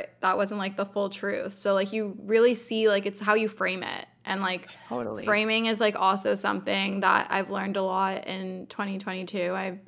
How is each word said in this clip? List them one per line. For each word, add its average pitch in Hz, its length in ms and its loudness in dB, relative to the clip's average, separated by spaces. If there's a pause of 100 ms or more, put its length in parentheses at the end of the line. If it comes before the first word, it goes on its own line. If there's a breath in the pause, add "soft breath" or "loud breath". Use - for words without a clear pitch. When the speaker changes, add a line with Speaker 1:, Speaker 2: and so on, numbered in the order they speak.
(220)
Speaker 1:
that 190 160 2
wasn't, 208 200 0
like, 196 200 -4
the 202 80 0
full 196 240 -2
truth. 202 480 -4
So, 202 180 2
like, 202 180 0
you 214 300 -4
really 226 320 6
see, 220 340 2
like, 202 160 2
it's 190 140 -4
how 208 160 4
you 220 140 2
frame 185 340 -4
it. - 220 -6 (200)
And, 196 160 -2
like, 185 280 -2 (180)
Speaker 2:
Totally. 226 380 -4
Speaker 1:
framing 220 400 2
is, 220 160 2
like, 208 160 2
also 196 360 2
something 196 680 0
that 190 280 4
I've 190 220 -2
learned 196 240 -4
a 196 60 -2
lot 190 440 -2
in 185 420 -8
twenty 196 300 -6
twenty-two. 185 560 -4
I, 190 340 -4